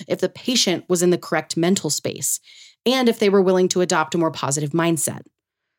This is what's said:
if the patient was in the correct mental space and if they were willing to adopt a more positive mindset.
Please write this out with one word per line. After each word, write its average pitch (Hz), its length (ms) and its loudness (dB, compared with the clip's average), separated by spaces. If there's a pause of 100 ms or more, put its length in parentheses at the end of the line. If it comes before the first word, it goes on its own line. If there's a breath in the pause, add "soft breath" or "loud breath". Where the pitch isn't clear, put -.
if 185 120 -4
the 185 100 0
patient 208 580 -2
was 175 140 0
in 180 80 4
the 175 80 4
correct 160 400 -4
mental 170 320 0
space - 500 -6 (460 loud breath)
and 247 240 2
if 226 80 0
they 208 120 2
were 196 120 6
willing 185 280 4
to 180 120 -2
adopt 170 320 0
a 175 60 0
more 160 100 2
positive 143 440 -4
mindset. 165 480 -2 (580)